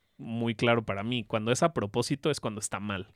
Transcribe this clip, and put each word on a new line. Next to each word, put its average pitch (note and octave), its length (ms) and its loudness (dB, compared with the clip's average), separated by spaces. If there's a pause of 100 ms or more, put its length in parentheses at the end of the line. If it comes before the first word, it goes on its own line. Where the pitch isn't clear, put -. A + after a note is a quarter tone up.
(180)
muy A#2 380 -2
claro A#2 280 4
para G2+ 200 -4
mí. A#2+ 200 -2
Cuando A2 280 0
es B2 120 2
a D#3+ 100 4
propósito A#2+ 580 0
es - 80 -2
cuando G#2+ 200 -6
está G#2 200 -4
mal. G2 360 -4